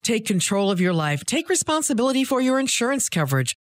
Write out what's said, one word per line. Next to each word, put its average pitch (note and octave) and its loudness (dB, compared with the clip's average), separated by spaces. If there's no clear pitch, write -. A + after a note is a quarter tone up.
Take A3 -2
control G3 0
of F3+ 0
your F#3 2
life. D3+ 0
Take D#4+ -4
responsibility C4+ 0
for C4 0
your C4 2
insurance C4 -2
coverage. C3+ 0